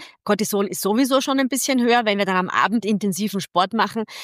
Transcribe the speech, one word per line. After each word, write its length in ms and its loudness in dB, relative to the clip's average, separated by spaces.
Cortisol 420 0
ist 140 -8
sowieso 400 2
schon 180 0
ein 100 0
bisschen 320 0
höher, 260 2
wenn 120 2
wir 60 2
dann 120 2
am 120 0
Abend 380 0
intensiven 540 -2
Sport 320 -2
machen. 320 -2